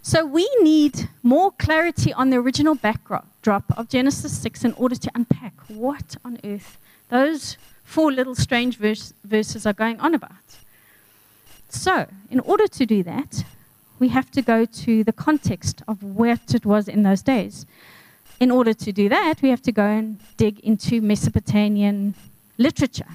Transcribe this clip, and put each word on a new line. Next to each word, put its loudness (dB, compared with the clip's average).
So 0
we 0
need 4
more 4
clarity 0
on 2
the 4
original 2
backdrop -2
of -8
Genesis 0
six -8
in 0
order -2
to -8
unpack -4
what -8
on -12
earth -12
those -2
four 0
little -4
strange -2
verse, -4
verses -4
are 0
going -4
on 2
about. -6
So, -2
in 0
order 2
to -2
do 0
that, -8
we 2
have -2
to -2
go 2
to -2
the 2
context -2
of -8
what -2
it 0
was 2
in 0
those 2
days. -2
In 4
order 4
to -6
do 2
that, 0
we 4
have 0
to -2
go 2
and -2
dig 0
into 0
Mesopotamian 0
literature -2